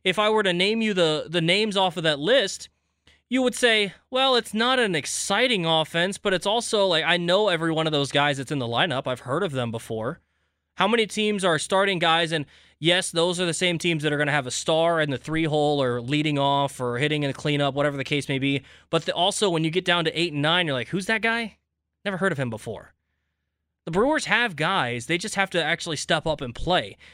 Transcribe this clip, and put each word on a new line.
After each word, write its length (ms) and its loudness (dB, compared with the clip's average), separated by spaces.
if 160 0
I 120 2
were 120 2
to 120 2
name 260 0
you 140 0
the, 340 2
the 140 -2
names 340 2
off 220 0
of 60 -6
that 140 0
list, 520 0
you 140 2
would 120 2
say, 380 2
"Well, 260 2
it's 180 -4
not 240 2
an 160 0
exciting 720 0
offense, 520 0
but 160 0
it's 120 -2
also, 400 2
like, 180 2
I 120 4
know 320 2
every 240 0
one 140 0
of 60 0
those 200 0
guys 260 2
that's 140 -8
in 60 -2
the 80 -4
lineup. 400 -2
I've 140 -4
heard 220 -4
of 100 -4
them 180 -4
before." 500 -8
How 120 2
many 180 2
teams 380 -2
are 140 4
starting 400 0
guys, 340 2
and 140 -4
yes, 300 2
those 280 0
are 60 0
the 80 0
same 240 0
teams 260 0
that 100 0
are 40 0
gonna 160 0
have 140 0
a 40 -8
star 520 2
in 80 0
the 80 -2
three 260 -2
hole 380 2
or 180 0
leading 380 0
off 420 0
or 160 -2
hitting 260 0
in 80 0
a 40 -4
cleanup, 400 0
whatever 240 0
the 60 -4
case 220 -2
may 120 -2
be. 240 0
But 160 0
the, 80 -4
also, 380 2
when 140 0
you 60 0
get 140 -2
down 220 2
to 120 -2
eight 140 -2
and 80 -4
nine, 260 2
you're 80 -2
like, 140 -4
"Who's 180 -4
that 140 -2
guy? 380 -4
Never 100 -4
heard 160 0
of 60 -4
him 100 -2
before." 460 -10
The 60 -10
Brewers 360 2
have 300 0
guys. 500 -2
They 120 -2
just 160 -6
have 160 0
to 120 0
actually 340 -4
step 300 -2
up 140 -2
and 140 -8
play. 420 -2